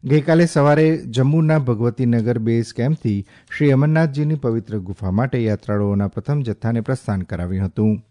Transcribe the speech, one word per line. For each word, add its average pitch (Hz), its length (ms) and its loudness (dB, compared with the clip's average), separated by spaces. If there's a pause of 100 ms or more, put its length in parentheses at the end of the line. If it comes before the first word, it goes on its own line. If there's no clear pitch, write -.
ગઈકાલે 156 420 4
સવારે 156 520 4
જમ્મુના 151 640 2
ભગવતીનગર 120 760 0
બેઝ 117 360 -2
કેમ્પથી 117 540 -2 (300)
શ્રી 147 140 2
અમરનાથજીની 151 640 2
પવિત્ર 113 420 -4
ગુફા 92 340 -6
માટે 120 320 0
યાત્રાળુઓના 101 640 -2
પ્રથમ 143 340 -4
જથ્થાને 113 400 -4
પ્રસ્થાન 110 400 -4
કરાવ્યું 92 440 -4
હતું. 107 460 0